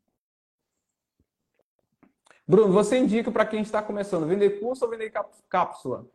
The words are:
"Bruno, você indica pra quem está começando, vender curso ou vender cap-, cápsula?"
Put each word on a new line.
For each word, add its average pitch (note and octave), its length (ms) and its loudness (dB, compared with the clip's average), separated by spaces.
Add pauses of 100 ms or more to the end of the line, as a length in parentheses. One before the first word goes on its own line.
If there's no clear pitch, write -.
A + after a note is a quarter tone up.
(2500)
"Bruno, G3 260 6
você G#3 260 4
indica A3 340 0
pra G#3+ 120 2
quem G#3+ 180 -4
está G#3+ 200 -4
começando, G3 440 -4
vender G3+ 340 0
curso B3 240 -4
ou A3+ 60 -4
vender A3 200 -10
cap-, - 380 -10
cápsula?" B2+ 680 -4